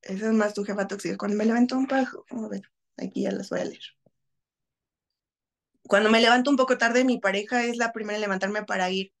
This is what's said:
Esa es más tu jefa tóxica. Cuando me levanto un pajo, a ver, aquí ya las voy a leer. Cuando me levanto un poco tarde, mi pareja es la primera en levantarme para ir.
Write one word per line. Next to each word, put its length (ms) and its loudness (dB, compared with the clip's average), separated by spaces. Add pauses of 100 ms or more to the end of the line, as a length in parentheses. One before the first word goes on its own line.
Esa 260 -8
es 40 2
más 220 2
tu 100 -4
jefa 220 -4
tóxica. 300 -6
Cuando 200 -2
me 80 0
levanto 320 2
un 100 0
pajo, 440 -2
a 180 -10
ver, 140 -8 (340)
aquí 260 -6
ya 100 -2
las 180 -8
voy 100 -4
a 40 -4
leer. 180 -12 (2000)
Cuando 220 4
me 100 6
levanto 300 6
un 60 4
poco 220 2
tarde, 260 2
mi 140 2
pareja 460 -2
es 120 -4
la 160 -2
primera 240 -6
en 40 -4
levantarme 440 -4
para 260 -2
ir. 300 -4